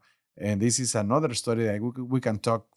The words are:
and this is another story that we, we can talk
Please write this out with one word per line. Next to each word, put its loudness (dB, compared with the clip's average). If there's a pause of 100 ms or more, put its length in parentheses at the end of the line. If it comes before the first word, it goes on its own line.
(360)
and 0
this 2
is -2
another 2
story -2
that 0
we, -4 (240)
we 2
can 0
talk -2 (100)